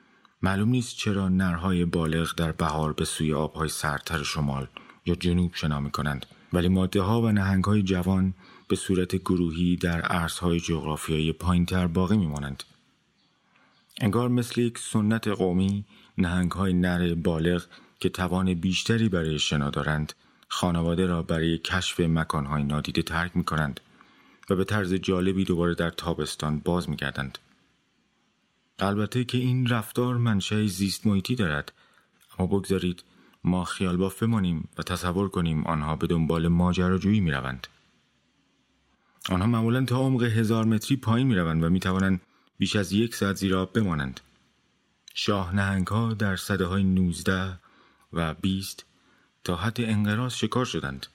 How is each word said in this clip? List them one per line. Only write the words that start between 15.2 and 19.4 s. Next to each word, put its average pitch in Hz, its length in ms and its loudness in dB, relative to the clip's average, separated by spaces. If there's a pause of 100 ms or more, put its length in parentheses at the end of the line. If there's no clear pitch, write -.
قومی، 95 560 2 (340)
نهنگ‌های 90 540 0
نر 87 420 2
بالغ 85 520 0 (340)
که - 80 0
توان 92 460 0
بیشتری 95 540 2
برای 80 300 0
شنا 73 320 0